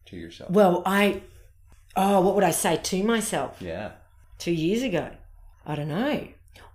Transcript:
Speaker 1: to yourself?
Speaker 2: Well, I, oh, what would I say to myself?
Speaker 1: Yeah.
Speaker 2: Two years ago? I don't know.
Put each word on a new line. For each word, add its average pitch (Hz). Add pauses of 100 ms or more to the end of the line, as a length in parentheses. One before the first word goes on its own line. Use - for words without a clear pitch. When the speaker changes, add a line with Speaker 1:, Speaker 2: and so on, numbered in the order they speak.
Speaker 1:
to -
yourself? 85
Speaker 2:
Well, 180
I, 202 (720)
oh, 196
what 185
would 196
I 170
say 165
to 185
myself? 208
Speaker 1:
Yeah. 92 (460)
Speaker 2:
Two 175
years 175
ago? 175 (560)
I 151
don't 147
know. 226 (460)